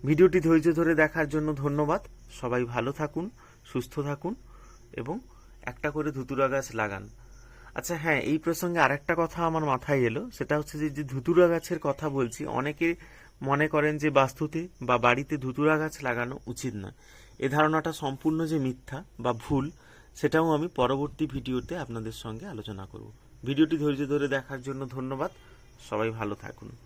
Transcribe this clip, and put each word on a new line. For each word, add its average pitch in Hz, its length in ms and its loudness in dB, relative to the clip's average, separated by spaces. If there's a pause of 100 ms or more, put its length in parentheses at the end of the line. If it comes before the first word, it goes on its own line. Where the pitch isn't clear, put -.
ভিডিওটি 165 360 6
ধৈর্য 165 320 6
ধরে 160 220 4
দেখার 156 340 4
জন্য 151 260 0
ধন্যবাদ। 147 460 0 (400)
সবাই 123 240 0
ভালো 120 280 -2
থাকুন, 160 380 -4 (420)
সুস্থ 131 280 -4
থাকুন 147 340 -4 (580)
এবং 156 280 -8 (420)
একটা - 280 -6
করে 151 220 -2
ধুতুরা 135 360 0
গাছ 135 260 -2
লাগান। 104 340 -4 (680)
আচ্ছা - 220 -6
হ্যাঁ, 151 240 2
এই 151 180 0
প্রসঙ্গে 170 420 0
আরেকটা 143 340 4
কথা 170 320 0
আমার 160 180 0
মাথায় 139 360 2
এলো, 127 300 0
সেটা 147 280 -2
হচ্ছে 151 200 -6
যে, 151 120 0
যে 139 120 -6
ধুতুরা 160 460 4
গাছের 170 300 0
কথা 151 300 -2
বলছি, 135 380 -2
অনেকে 151 500 0 (460)
মনে 143 260 2
করেন 151 300 2
যে 151 120 2
বাস্তুতে 151 580 2 (140)
বা 123 160 2
বাড়িতে 127 380 2
ধুতুরা 143 420 2
গাছ 156 240 -6
লাগানো 123 440 -4
উচিত 120 280 -6
নয়। 98 180 -10 (460)
এ 135 100 -2
ধারণাটা 156 440 2
সম্পূর্ণ 156 540 -2
যে 156 120 0
মিথ্যা 131 460 -4 (160)
বা 120 120 0
ভুল, 135 380 -2 (440)
সেটাও 160 380 2
আমি 151 160 0
পরবর্তী 135 580 0
ভিডিওতে 127 520 -4
আপনাদের 117 340 -8
সঙ্গে 117 340 -10
আলোচনা 107 400 -10
করব। 107 260 -18 (320)
ভিডিওটি 151 320 4
ধৈর্য 147 300 0
ধরে 143 220 0
দেখার 135 340 -4
জন্য 135 260 -8
ধন্যবাদ। 131 420 -6 (580)
সবাই 110 220 -2
ভালো 110 240 -4
থাকুন 107 360 -16 (160)